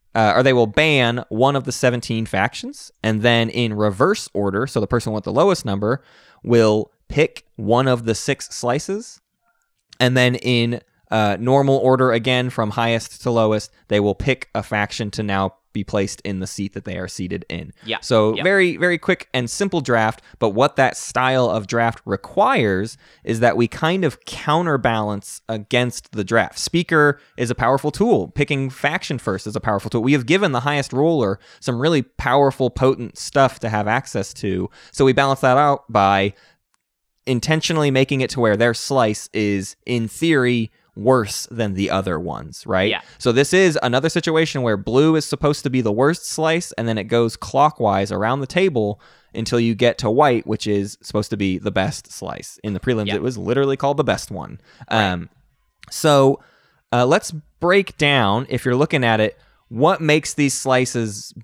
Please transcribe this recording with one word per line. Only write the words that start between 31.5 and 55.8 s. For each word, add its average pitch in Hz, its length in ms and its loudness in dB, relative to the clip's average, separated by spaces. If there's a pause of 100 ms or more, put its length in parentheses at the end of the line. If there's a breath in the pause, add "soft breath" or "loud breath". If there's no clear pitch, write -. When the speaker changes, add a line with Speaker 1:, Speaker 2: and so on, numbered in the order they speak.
Speaker 1:
some 120 200 -4
really 151 220 2
powerful, 135 640 0
potent - 480 -2
stuff - 440 0
to 117 100 -6
have 107 180 -2
access 113 460 -4
to. 92 340 -4 (240 loud breath)
So - 140 2
we 131 80 6
balance 139 260 2
that 127 160 4
out 143 340 2
by 98 440 4 (920 soft breath)
intentionally 151 640 0
making 131 300 2
it 127 100 -2
to 131 100 -6
where 110 160 4
their 117 180 2
slice 117 580 -2
is, 101 520 -2
in 117 240 -2
theory, 123 600 0 (240)
worse 110 560 0
than 113 240 -4
the 95 160 0
other 92 280 -2
ones, 78 480 -10
right? 95 240 2
Speaker 2:
Yeah. 104 100 -4 (180 loud breath)
Speaker 1:
So 123 140 0
this 135 200 2
is 180 300 4
another 131 260 0
situation 160 540 0
where 113 140 0
blue 135 400 4
is 151 100 0
supposed 147 380 -2
to 135 60 -2
be 127 100 0
the 110 120 0
worst 135 340 0
slice, 160 460 -2
and 117 160 -4
then 110 100 -2
it 95 60 -6
goes 117 320 0
clockwise 107 760 0
around 110 280 -2
the 131 60 -8
table 127 540 -2 (340 soft breath)
until 117 260 -2
you 117 140 2
get 117 240 2
to 110 120 -2
white, 127 360 2
which 104 200 -6
is 101 360 -2
supposed - 280 -4
to 113 60 -6
be 98 220 0
the 101 140 -6
best 98 380 -4
slice. - 540 -14
In 104 80 -4
the 92 80 -6
prelims, 110 280 -2
Speaker 2:
Yeah. 101 80 -2
Speaker 1:
it 80 60 -4
was 123 140 -4
literally 135 400 0
called 139 220 -2
the 147 60 2
best - 260 -4
one. 80 280 -12 (320 loud breath)
Speaker 2:
Right. 110 200 2
Speaker 1:
Um, 87 180 -6 (640)